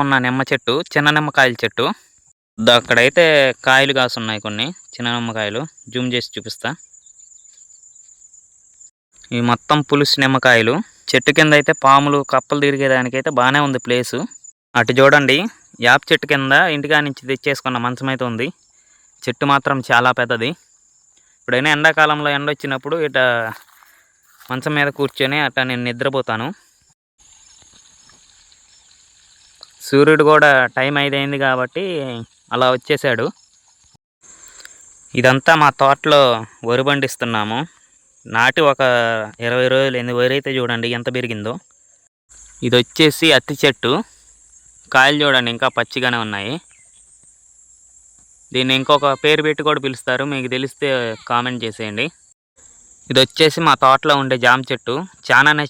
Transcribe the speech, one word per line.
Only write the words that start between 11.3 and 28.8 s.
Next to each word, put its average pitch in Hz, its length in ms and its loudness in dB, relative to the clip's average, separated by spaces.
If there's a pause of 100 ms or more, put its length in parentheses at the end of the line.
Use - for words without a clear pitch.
కింద 156 180 4
అయితే 147 160 0 (120)
పాములు, 143 320 4 (160)
కప్పలు 143 340 -2
తిరిగేదానికైతే 131 600 -2 (100)
బాగానే 131 260 2
ఉంది 131 220 -4
ప్లేసు. 123 300 -2 (600)
అటు 117 220 2
చూడండి, 139 400 6 (480)
యాప 131 120 6 (100)
చెట్టు 147 220 0
కింద 135 220 0 (220)
ఇంటికా 147 300 0
నుంచి 139 240 -10
తెచ్చేసుకున్న 131 560 -4
మంచం 127 280 -6
అయితే 127 160 -6
ఉంది. 117 180 -6 (760)
చెట్టు 127 260 -6
మాత్రం 139 260 0 (100)
చాలా 123 320 2
పెద్దది. 120 300 -2 (880)
ఇప్పుడైనా 127 380 -2
ఎండాకాలంలో 151 600 2
ఎండ 143 180 -6
వచ్చినప్పుడు 143 420 -8 (100)
ఇట 135 120 -4 (1300)
మంచం 127 260 -6
మీద 143 120 0 (100)
కూర్చొని 139 480 -2
అట్లా 131 240 -4
నేను 123 160 -6
నిద్రపోతాను. 123 600 -4 (3500)